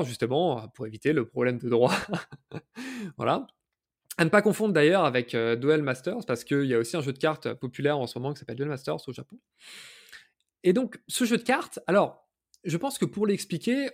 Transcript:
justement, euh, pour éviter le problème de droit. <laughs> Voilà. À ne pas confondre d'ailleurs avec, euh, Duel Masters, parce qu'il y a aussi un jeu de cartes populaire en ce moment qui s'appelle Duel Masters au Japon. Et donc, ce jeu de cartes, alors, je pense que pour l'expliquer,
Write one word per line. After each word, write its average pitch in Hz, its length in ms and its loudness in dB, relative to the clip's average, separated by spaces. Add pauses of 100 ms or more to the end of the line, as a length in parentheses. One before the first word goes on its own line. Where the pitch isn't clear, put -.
justement, 123 580 0
euh, 110 60 -14
pour 120 180 -10
éviter 110 260 -2
le 127 140 2
problème 123 320 0
de 123 100 -6
droit. 127 240 6 (600)
<laughs> 233 640 -12
Voilà. 131 320 0 (680)
À 170 80 4
ne 160 60 2
pas 208 120 6
confondre 208 320 2
d'ailleurs 160 300 6
avec, 123 300 0
euh, 117 220 2
Duel 147 260 2
Masters, 175 440 -4
parce 120 180 -2
qu'il 143 200 0
y 127 100 0
a 113 40 4
aussi 117 180 -2
un 160 40 -2
jeu 127 120 -4
de - 60 -8
cartes 147 360 -2
populaire 139 440 -2
en 123 80 -4
ce - 120 -10
moment 135 140 -6
qui 143 80 -10
s'appelle 117 160 -12
Duel 139 120 -4
Masters 151 400 -8
au 127 40 -10
Japon. 135 260 -16 (1300)
Et 180 80 6
donc, 240 340 -2
ce - 180 -2
jeu 233 120 2
de 240 60 0
cartes, 285 440 -2
alors, 202 420 0 (360)
je 170 120 -2
pense 180 220 -4
que 226 60 0
pour 208 220 -2
l'expliquer, 226 680 -2